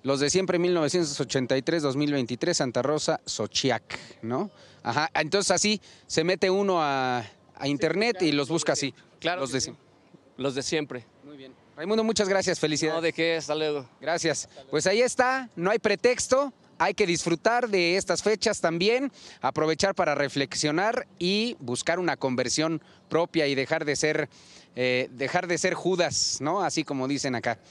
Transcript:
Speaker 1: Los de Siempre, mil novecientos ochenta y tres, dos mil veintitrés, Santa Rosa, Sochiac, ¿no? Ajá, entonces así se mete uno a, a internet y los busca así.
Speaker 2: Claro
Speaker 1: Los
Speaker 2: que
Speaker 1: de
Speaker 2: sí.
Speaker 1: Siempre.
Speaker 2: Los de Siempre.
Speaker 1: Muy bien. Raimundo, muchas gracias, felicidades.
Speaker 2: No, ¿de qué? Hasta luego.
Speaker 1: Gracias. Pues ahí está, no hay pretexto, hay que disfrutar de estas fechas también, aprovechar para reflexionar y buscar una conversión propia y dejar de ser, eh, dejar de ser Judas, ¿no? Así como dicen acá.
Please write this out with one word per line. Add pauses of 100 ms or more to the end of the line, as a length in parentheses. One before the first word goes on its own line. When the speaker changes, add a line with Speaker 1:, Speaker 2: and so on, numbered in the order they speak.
Speaker 1:
Los
de
Siempre,
mil
novecientos
ochenta
y
tres,
dos
mil
veintitrés,
Santa
Rosa,
Sochiac, (240)
¿no? (320)
Ajá,
entonces
así (240)
se
mete
uno
a, (340)
a
internet
y
los
busca
así. (260)
Speaker 2:
Claro
Speaker 1:
Los
Speaker 2:
que
Speaker 1:
de
Speaker 2:
sí.
Speaker 1:
Siempre. (480)
Speaker 2:
Los
de
Siempre. (200)
Speaker 1:
Muy
bien. (240)
Raimundo,
muchas
gracias,
felicidades.
Speaker 2:
No,
¿de
qué?
Hasta
luego. (120)
Speaker 1:
Gracias. (220)
Pues
ahí
está,
no
hay
pretexto, (260)
hay
que
disfrutar
de
estas
fechas
también, (300)
aprovechar
para
reflexionar (100)
y
buscar
una
conversión (280)
propia
y
dejar
de
ser, (480)
eh,
dejar
de
ser
Judas,
¿no?
Así
como
dicen
acá. (120)